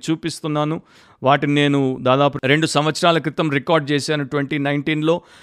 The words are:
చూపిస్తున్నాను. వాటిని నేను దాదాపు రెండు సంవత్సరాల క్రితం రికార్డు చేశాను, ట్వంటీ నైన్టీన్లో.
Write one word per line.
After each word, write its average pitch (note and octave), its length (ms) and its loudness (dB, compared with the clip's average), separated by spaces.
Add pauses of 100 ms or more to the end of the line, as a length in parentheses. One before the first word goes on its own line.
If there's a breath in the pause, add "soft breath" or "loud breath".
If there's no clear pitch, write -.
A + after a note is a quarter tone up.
(100)
చూపిస్తున్నాను. D#3 720 -4 (400 soft breath)
వాటిని C#3+ 320 2
నేను C#3 460 2
దాదాపు C3+ 440 2
రెండు D3+ 220 2
సంవత్సరాల D#3 520 2
క్రితం D3+ 320 -2
రికార్డు C#3+ 420 0
చేశాను, D3 320 -2
ట్వంటీ C#3+ 340 -4
నైన్టీన్లో. D3+ 640 0 (200 soft breath)